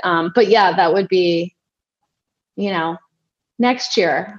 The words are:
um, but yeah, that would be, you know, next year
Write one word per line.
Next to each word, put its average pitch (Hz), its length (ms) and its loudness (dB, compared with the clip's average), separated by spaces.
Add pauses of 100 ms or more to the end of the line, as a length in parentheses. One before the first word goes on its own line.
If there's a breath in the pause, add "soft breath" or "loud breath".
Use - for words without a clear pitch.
um, 170 300 -2
but 226 140 4
yeah, 196 260 4
that 180 200 2
would 196 140 -2
be, 175 460 0 (1000)
you 202 140 -4
know, 170 260 -4 (640)
next 247 380 0
year 170 420 -2